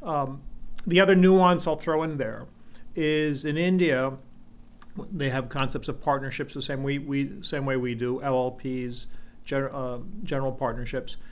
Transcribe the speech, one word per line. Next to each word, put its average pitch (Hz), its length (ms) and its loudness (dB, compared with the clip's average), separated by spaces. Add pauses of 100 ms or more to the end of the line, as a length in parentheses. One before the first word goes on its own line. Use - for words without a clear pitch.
Um, 143 420 -4 (420)
the 175 160 6
other 190 140 8
nuance 185 520 8
I'll 156 80 0
throw 156 280 0
in 156 140 -2
there 113 280 -4 (500)
is 151 480 2
in 151 140 0
India, 165 560 4 (1000)
they 143 200 0
have 131 180 -2
concepts 135 400 -2
of 139 100 -4
partnerships 139 540 -2
the 139 80 -8
same 135 220 -4
we, 143 160 0
we, 139 320 -2 (100)
same 139 240 -2
way 135 100 2
we 123 180 0
do, 123 280 -2
L 139 140 0
L 127 160 2
Ps, 127 560 -6 (360)
gen-, 139 300 -2
uh, 127 240 -6 (260)
general 135 280 0
partnerships. 123 640 -4 (140)